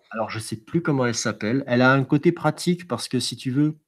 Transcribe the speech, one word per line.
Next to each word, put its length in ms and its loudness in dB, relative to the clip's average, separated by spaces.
Alors, 180 -6
je 100 -8
sais 180 -8
plus 260 -4
comment 240 0
elle 80 0
s'appelle. 520 -2
Elle 140 2
a 120 8
un 120 4
côté 280 4
pratique 540 -2
parce 220 -6
que 100 -2
si 180 -4
tu 140 -6
veux, 380 0